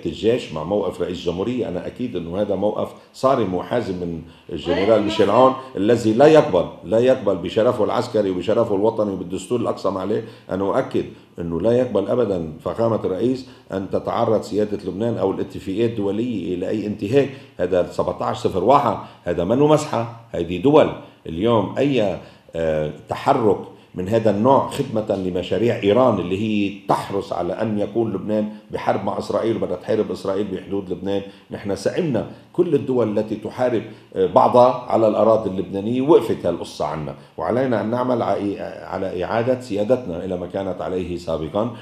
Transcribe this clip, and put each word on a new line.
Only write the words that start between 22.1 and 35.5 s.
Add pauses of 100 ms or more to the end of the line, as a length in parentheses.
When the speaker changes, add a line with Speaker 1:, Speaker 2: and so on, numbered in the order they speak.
Speaker 1:
آه، (180)
تحرك (360)
من
هذا
النوع
خدمة
لمشاريع
إيران
اللي
هي (100)
تحرص
على
أن
يكون
لبنان (220)
بحرب
مع
إسرائيل
وبدها
تحارب
إسرائيل
بحدود
لبنان. (280)
نحن
سئمنا (220)
كل
الدول
التي
تحارب، (340)
آه،
بعضها
على
الأراضي